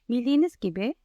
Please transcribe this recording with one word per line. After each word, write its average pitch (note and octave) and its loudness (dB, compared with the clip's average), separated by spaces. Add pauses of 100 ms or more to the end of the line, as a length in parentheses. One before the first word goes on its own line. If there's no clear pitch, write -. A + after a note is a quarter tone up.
(100)
Bildiğiniz C#4 2
gibi F#3+ -4 (100)